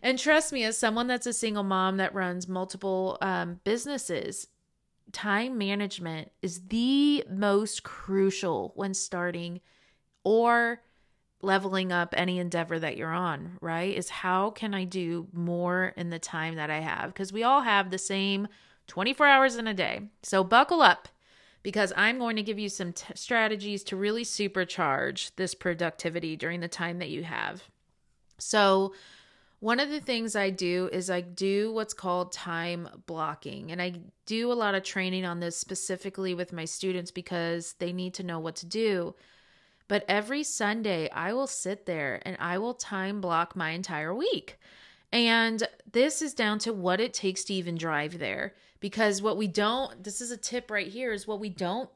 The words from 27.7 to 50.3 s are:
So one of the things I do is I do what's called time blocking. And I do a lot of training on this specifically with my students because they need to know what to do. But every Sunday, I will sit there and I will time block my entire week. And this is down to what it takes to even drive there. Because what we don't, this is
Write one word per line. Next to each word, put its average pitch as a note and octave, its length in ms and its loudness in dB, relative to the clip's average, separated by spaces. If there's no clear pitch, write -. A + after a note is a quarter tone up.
So G3 560 4
one A#3 220 0
of C#4+ 80 0
the D4+ 100 -4
things A3+ 380 -2
I G3 140 2
do F#3 420 0
is F#3 160 -4
I F3+ 100 0
do G3 540 0
what's G#3+ 200 -4
called F3+ 380 -2
time F3 560 -6
blocking. D#3 680 -6
And F3+ 80 -6
I F3+ 140 -4
do A#3 280 0
a - 20 2
lot G#3+ 180 2
of F#3+ 100 0
training F#3 420 -2
on F3 160 -4
this E3+ 160 -4
specifically F#3+ 760 -4
with F3 200 -4
my E3 100 -6
students F3+ 480 -4
because E3+ 680 -4
they F3 140 -2
need F3+ 220 -4
to F#3+ 100 -8
know E3+ 160 -6
what E3 160 -6
to - 100 -12
do. G3 500 0
But G3+ 180 2
every G#3+ 360 0
Sunday, G#3 680 0
I F3 240 -4
will C4 120 0
sit G3 400 -6
there D3 400 -4
and F#3 140 -8
I F3 180 -2
will A#3 160 -2
time G3+ 460 -4
block F3 340 0
my D#3+ 180 -2
entire E3+ 440 -4
week. F#4+ 420 -4
And A3+ 560 4
this D4 300 4
is D4+ 120 -4
down G#3+ 260 0
to A3+ 120 -2
what F#3 300 0
it B3 120 0
takes F#3+ 300 -2
to G3+ 100 -4
even F3 220 -2
drive D#3+ 420 -2
there. D3+ 380 -4
Because G3+ 420 2
what G#3 140 2
we G#3 120 0
don't, G#3 580 0
this G#3 160 -10
is A#3+ 100 -8